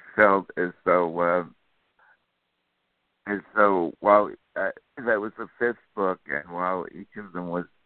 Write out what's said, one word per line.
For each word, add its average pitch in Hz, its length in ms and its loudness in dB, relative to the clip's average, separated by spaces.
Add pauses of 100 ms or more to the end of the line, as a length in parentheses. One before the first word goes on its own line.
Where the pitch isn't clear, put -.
(160)
felt 98 400 4
as 87 160 -2 (140)
though, 87 340 2
uh, 87 240 2 (1800)
as 101 140 -4 (160)
though 95 420 2
while, 104 320 4 (240)
uh, 92 160 -4 (340)
that 113 140 0
was 104 180 -8
the 110 120 -12 (100)
fifth 120 240 -4 (140)
book, 92 300 -2
and 76 220 -8
while 90 360 -4 (100)
each 98 220 -18
of 101 160 -16
them 90 160 -8
was, 85 160 -6 (200)